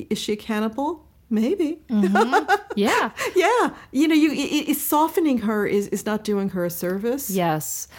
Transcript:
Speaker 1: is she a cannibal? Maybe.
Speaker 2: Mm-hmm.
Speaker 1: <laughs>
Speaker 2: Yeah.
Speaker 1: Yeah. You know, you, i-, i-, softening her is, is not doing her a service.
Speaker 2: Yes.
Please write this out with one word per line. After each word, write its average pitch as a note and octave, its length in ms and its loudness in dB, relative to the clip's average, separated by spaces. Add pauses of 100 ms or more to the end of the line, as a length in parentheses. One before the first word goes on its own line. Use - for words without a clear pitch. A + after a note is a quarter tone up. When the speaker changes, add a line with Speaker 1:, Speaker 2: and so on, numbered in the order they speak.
Speaker 1:
is G#3 100 -2
she - 140 -4
a G#3+ 40 -2
cannibal? A3+ 680 -4 (220)
Maybe. D4 600 0
Speaker 2:
Mm-hmm. A#3+ 680 2
Speaker 1:
<laughs> - 40 -6 (160)
Speaker 2:
Yeah. B3+ 360 2 (240)
Speaker 1:
Yeah. F#4+ 340 4 (220)
You D4+ 160 2
know, D#4+ 80 4
you, D4+ 160 4
i-, - 380 -2
i-, - 20 2
softening D#4 680 2
her G#3 280 0
is, G3+ 220 0
is - 180 -6
not G#3+ 180 -2
doing G3 240 0
her F3 160 -2
a F3 60 -2
service. G3 600 -4
Speaker 2:
Yes. E3+ 580 -2 (100)